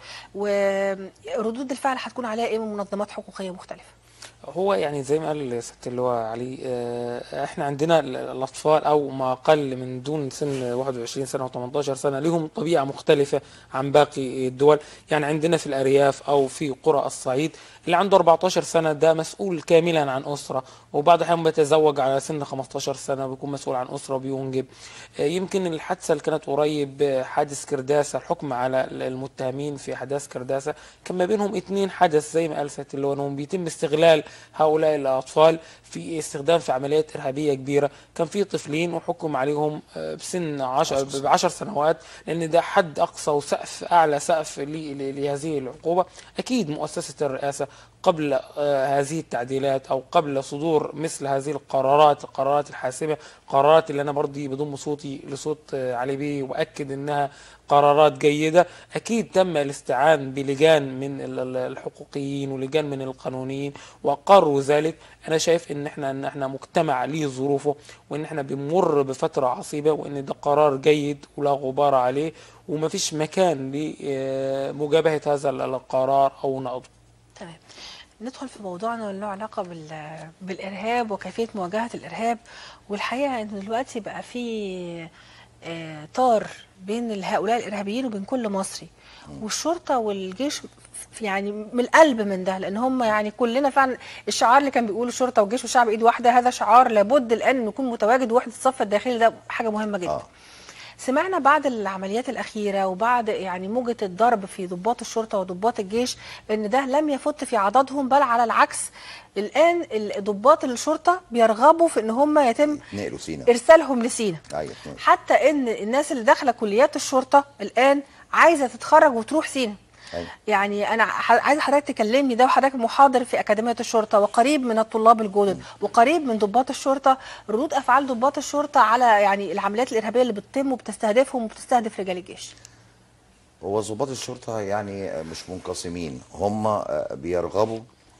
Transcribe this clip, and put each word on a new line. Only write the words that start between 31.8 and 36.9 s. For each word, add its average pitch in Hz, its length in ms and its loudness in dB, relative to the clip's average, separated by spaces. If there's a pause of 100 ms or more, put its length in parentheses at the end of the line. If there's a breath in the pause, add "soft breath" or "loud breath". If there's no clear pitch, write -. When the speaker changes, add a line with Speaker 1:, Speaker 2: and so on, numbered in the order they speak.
Speaker 2:
حدث 151 420 0
زي 165 140 0
ما 151 100 -6
قال 147 140 -6
سيادة - 220 -14
اللواء، 139 220 -2
إنهم 143 200 -6
بيتم 165 300 -6
استغلال 156 580 4 (320 loud breath)
هؤلاء 156 400 4
الأطفال 147 640 2 (240 loud breath)
في 170 360 -10
استخدام 151 400 0
في 147 120 -4
عمليات 143 440 0